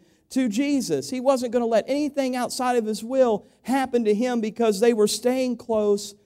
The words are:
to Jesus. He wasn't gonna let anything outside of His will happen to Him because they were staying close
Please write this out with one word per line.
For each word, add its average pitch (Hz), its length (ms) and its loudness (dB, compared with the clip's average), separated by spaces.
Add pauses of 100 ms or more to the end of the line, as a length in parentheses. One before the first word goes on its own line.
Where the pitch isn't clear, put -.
(320)
to 254 180 0
Jesus. 202 600 -2
He 254 80 -6
wasn't 247 340 0
gonna 240 140 0
let 233 200 2
anything 269 480 -2
outside 247 400 -2
of 226 100 0
His 214 180 -6
will 247 420 2 (160)
happen 254 440 0
to 208 100 4
Him 240 260 0
because 214 380 0
they 240 140 6
were 214 140 4
staying 254 500 -2
close 208 580 -2 (100)